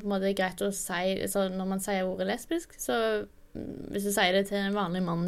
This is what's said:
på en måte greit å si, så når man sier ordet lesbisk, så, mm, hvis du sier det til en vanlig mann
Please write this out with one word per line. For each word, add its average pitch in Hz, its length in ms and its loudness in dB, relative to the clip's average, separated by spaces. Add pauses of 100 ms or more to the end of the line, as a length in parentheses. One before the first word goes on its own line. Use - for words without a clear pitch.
på 208 80 -2
en - 20 2
måte 196 240 2
greit 185 300 0
å 202 80 0
si, 185 400 -2 (160)
så 196 180 2
når 185 220 -2
man 190 100 0
sier 190 300 0
ordet 185 180 -2
lesbisk, 330 480 -4
så, 247 220 0 (560)
mm, - 400 -8
hvis 202 160 -2
du - 20 0
sier 196 240 4
det 196 140 4
til 202 100 -2
en 196 160 0
vanlig 185 300 0
mann 170 220 0